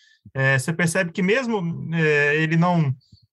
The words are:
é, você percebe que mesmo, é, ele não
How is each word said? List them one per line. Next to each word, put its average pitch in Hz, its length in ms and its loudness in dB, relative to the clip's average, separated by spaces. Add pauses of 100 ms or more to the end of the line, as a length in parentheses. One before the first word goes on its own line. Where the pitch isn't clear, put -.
(340)
é, 135 240 2
você 165 160 -4
percebe 175 380 -2
que 202 100 -4
mesmo, 190 720 -2
é, 151 420 2
ele 160 220 0
não 165 360 2 (380)